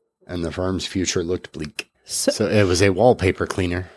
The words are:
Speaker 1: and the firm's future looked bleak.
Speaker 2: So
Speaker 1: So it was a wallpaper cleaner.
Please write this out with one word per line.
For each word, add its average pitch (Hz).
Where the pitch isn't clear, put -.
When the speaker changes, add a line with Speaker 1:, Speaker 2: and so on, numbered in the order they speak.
Speaker 1:
and 87
the 80
firm's 92
future 90
looked 87
bleak. 76
Speaker 2:
So -
Speaker 1:
So 104
it 104
was 90
a 101
wallpaper 95
cleaner. 90